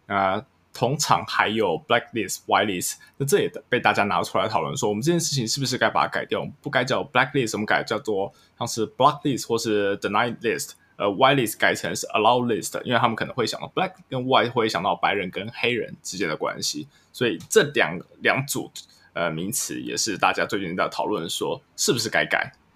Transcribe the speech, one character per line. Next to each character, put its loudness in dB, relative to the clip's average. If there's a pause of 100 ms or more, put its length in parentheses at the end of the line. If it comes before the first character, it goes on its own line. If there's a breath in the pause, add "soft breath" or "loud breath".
那 0 (320)
同 0
场 -2
还 0
有 0 (120)
blacklist、 -2
whitelist， 2 (220 soft breath)
那 -4
这 4
也 0 (180)
被 2
大 4
家 2
拿 2
出 -2
来 2
讨 0
论 -4
说， -2
我 0
们 -4
这 2
件 2
事 -2
情 0
是 -2
不 -2
是 -2
该 4
把 2
它 -10
改 -4
掉？ -2
我 -4
们 -10
不 -8
该 2
叫 0
blacklist， 0
我 -2
们 -2
改 2
叫 -2
做 -2 (240 soft breath)
像 -6
是 -2
blocklist 0
或 2
是 2
deny 0
list， -2 (240 soft breath)
呃， 0
whitelist 4
改 4
成 -4
是 -6
allow 4
list， -2
因 -2
为 4
他 4
们 -2
可 -4
能 -8
会 0
想 -6
到 -12
black -2 (160)
跟 -4
white， 4
会 2
想 0
到 0
白 0
人 -4
跟 -8
黑 0
人 -4
之 -10
间 0
的 0
关 -4
系， -6 (260 soft breath)
所 -2
以 0 (100)
这 4 (100)
两， 0 (220)
两 2
组， -6 (440 soft breath)
呃， -2
名 -6
词 -6
也 -6
是 -2
大 4
家 0
最 -2
近 -4
在 0
讨 -4
论 -2
说 -4 (160)
是 0
不 0
是 -4
该 2
改。 -2 (240)